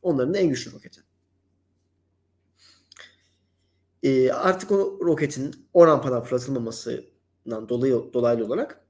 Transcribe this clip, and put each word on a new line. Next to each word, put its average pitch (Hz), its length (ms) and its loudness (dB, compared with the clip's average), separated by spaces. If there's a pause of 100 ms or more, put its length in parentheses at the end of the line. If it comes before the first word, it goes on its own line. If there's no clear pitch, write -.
Onların 135 320 0
da 202 40 0
en 185 100 2
güçlü 127 240 -4
roketi. - 280 -20 (3000)
E, 131 300 2
artık 185 400 -2
o 196 300 -2
roketin 147 720 -4
o 170 140 10
rampadan 131 360 2
fırlatılmamasından 117 1500 -8
dolayı, 123 260 0 (180)
dolaylı 120 340 0
olarak 165 440 -6